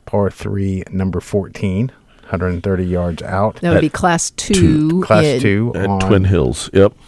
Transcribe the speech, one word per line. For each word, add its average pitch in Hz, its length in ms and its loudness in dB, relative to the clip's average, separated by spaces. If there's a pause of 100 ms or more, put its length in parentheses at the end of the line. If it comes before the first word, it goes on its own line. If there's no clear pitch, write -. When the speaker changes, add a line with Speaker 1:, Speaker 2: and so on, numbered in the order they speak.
Speaker 1:
par 101 240 0
three, 98 600 -4
number 95 300 -2
fourteen, 98 680 -4 (380)
hundred 90 220 -2
and 87 120 -4
thirty 92 240 -2
yards 87 360 -2
out. 98 340 -4
Speaker 2:
That 175 140 -2
would - 80 4
Speaker 3:
At - 40 2
Speaker 2:
be 156 80 2
class 175 400 -2
Speaker 3:
two. - 240 -4
Speaker 2:
two. 160 480 2
Speaker 1:
Class 113 220 4
Speaker 2:
in 135 160 2
Speaker 1:
two 107 340 0
Speaker 3:
At 95 140 -4
Speaker 1:
on 98 120 0
Speaker 3:
Twin 95 240 2
Hills, 80 480 0
yep. 98 220 4 (140)